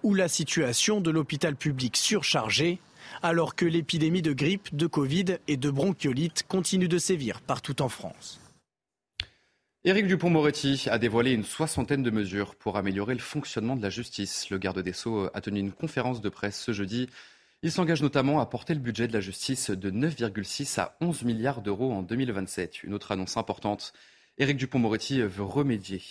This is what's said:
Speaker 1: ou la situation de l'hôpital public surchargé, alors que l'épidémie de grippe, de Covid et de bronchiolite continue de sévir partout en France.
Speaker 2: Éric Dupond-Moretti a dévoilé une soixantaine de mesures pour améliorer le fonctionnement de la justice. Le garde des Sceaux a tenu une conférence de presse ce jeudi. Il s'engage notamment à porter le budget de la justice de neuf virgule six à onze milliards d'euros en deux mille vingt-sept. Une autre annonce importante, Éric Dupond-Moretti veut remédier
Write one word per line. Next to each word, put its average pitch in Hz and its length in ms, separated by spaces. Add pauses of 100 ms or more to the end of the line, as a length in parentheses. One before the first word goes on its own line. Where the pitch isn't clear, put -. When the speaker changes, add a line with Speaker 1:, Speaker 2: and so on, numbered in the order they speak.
Speaker 1:
ou 208 100
la 185 140
situation 156 720
de 165 80
l'hôpital 156 460
public 127 420
surchargé, 147 800 (440)
alors 165 320
que 175 100
l'épidémie 165 560
de 156 120
grippe, 156 420
de 160 100
Covid 165 520 (100)
et 147 100
de 143 140
bronchiolite 147 760
continue 185 400
de 175 120
sévir 147 420
partout 127 400
en 127 80
France. - 500 (1500)
Speaker 2:
Éric 196 200
Dupond-Moretti 151 840
a 113 80
dévoilé 117 320
une 110 120
soixantaine 143 600
de 117 80
mesures 101 420
pour 104 240
améliorer 98 380
le 120 40
fonctionnement 127 560
de 120 60
la 98 80
justice. - 600
Le 95 80
garde 92 220
des 90 120
Sceaux 107 400
a 104 80
tenu 101 180
une 98 120
conférence 123 500
de 101 80
presse - 320
ce 123 100
jeudi. 104 380 (540)
Il 165 80
s'engage 165 300
notamment 143 380
à 117 80
porter - 260
le 151 60
budget 117 280
de 113 60
la 110 60
justice 98 500
de 95 220
neuf 135 240
virgule 107 300
six - 340
à - 200
onze 165 220
milliards 120 400
d'euros 104 300
en 95 100
deux 92 140
mille 127 160
vingt-sept. 92 520
Une 101 120
autre - 160
annonce 95 260
importante, - 560 (460)
Éric 139 180
Dupond-Moretti 123 640
veut 98 220
remédier 101 680